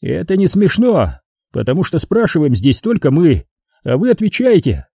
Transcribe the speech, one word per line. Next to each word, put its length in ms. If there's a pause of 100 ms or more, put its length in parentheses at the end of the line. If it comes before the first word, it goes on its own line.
Это 360
не 100
смешно, 720 (300)
потому 320
что 160
спрашиваем 560
здесь 260
только 300
мы, 340 (380)
а 140
вы 140
отвечаете. 840